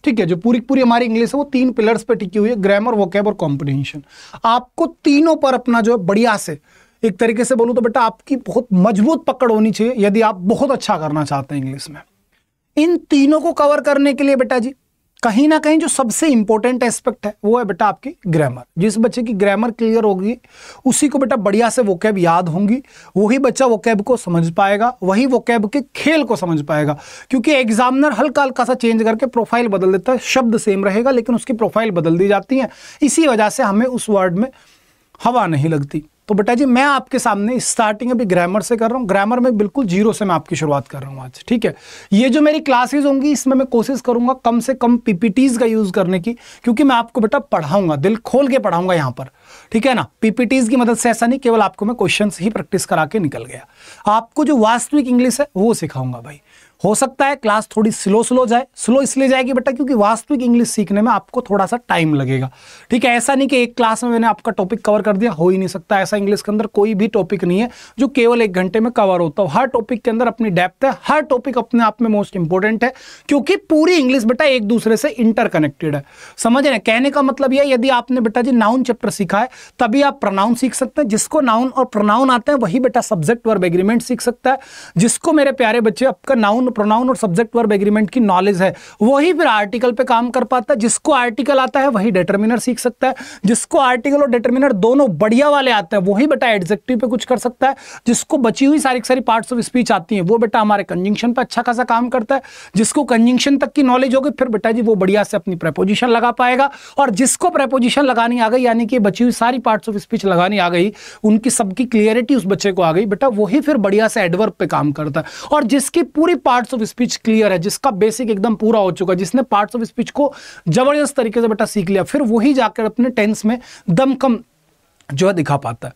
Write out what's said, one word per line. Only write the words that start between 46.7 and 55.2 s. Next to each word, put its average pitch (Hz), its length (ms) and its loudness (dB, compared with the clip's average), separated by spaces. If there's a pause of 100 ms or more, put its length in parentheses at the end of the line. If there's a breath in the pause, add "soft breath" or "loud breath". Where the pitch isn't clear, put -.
मैं 269 120 4
आपको 233 240 -2
बेटा 226 180 0
पढ़ाऊँगा, 170 580 -2
दिल 185 200 0
खोल 269 320 0
के 262 100 0
पढ़ाऊँगा 185 360 0
यहाँ 143 180 -2
पर। 131 180 -14 (420 loud breath)
ठीक 220 140 0
है 262 80 2
ना, 160 140 -4 (120)
पीपीटीज 240 480 0
की 269 80 0
मदद 240 200 2
से 240 140 0
ऐसा 233 160 -2
नहीं, 254 120 0
केवल 226 220 2
आपको 202 260 -2
मैं 233 100 -4
क्वेश्चंस 202 440 -2
ही 190 100 -2
प्रैक्टिस 190 360 -6
करा 160 200 0
के 180 120 -6
निकल 139 260 -4
गया। - 220 -18 (400 loud breath)
आपको 233 380 0
जो 294 120 2
वास्तविक 240 520 0
इंग्लिश 247 320 2